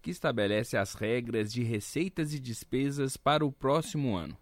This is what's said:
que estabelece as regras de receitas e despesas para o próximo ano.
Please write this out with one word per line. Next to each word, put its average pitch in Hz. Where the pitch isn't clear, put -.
que -
estabelece 113
as 101
regras 113
de 120
receitas 147
e 143
despesas 135
para 151
o 139
próximo 139
ano. 78